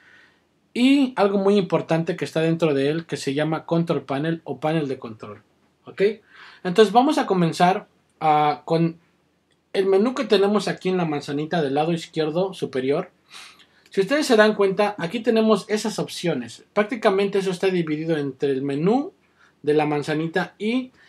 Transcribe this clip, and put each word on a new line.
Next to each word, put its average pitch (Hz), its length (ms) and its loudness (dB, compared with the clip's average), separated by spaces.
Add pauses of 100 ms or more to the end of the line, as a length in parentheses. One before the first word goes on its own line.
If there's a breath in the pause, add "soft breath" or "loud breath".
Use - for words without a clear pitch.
(760 soft breath)
y 262 420 4
algo 196 220 2
muy 196 180 4
importante 170 600 0
que 147 80 -6
está 160 160 -4
dentro 165 340 2
de 135 160 0
él, 165 160 -4
que 147 100 -8
se 135 180 -4
llama 151 320 -2
Control 165 360 0
Panel 160 420 -4
o 131 140 -8
panel 156 300 -2
de 127 100 -6
control, 110 440 -16 (420)
¿ok? - 180 -6 (640 loud breath)
Entonces 190 280 4
vamos 285 260 4
a 269 80 -2
comenzar, 180 600 0 (320)
ah, 151 440 2
con 165 340 0 (760)
el 190 140 0
menú 202 280 2
que 262 100 -4
tenemos 202 440 2
aquí 175 200 -6
en 185 80 0
la 175 80 0
manzanita 151 560 -4
del 139 140 -2
lado 156 180 0
izquierdo 165 640 -4
superior. 139 560 -4 (800 loud breath)
Si 196 120 0
ustedes 277 240 0
se 240 100 4
dan 214 180 6
cuenta, 202 440 0
aquí 170 220 -6
tenemos 220 480 2
esas 214 300 -4
opciones. 143 760 -6
Prácticamente 202 640 0
eso 190 120 -2
está 185 180 0
dividido 160 480 -2
entre 143 340 -4
el 131 120 -2
menú 180 500 0 (500 soft breath)
de 147 120 2
la 151 120 4
manzanita 156 720 -2
y 247 340 -4 (160 soft breath)